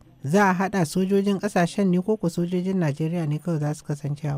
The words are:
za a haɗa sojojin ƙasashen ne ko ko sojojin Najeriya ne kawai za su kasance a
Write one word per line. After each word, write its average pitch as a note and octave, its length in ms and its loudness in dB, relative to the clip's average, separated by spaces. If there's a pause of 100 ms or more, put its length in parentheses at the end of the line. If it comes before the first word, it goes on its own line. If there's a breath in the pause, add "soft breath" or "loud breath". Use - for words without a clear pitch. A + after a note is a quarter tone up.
(240)
za F#3+ 260 4
a F3+ 40 4
haɗa F#3 320 0
sojojin G3 540 0
ƙasashen G3 520 0
ne F3+ 100 2
ko G#3+ 160 0
ko F3 100 -4
sojojin F3+ 520 -2
Najeriya D#3+ 480 -2
ne D3 100 -2
kawai E3 220 -4
za D3 140 -2
su - 120 -12
kasance D3 400 -6
a C#3+ 120 -2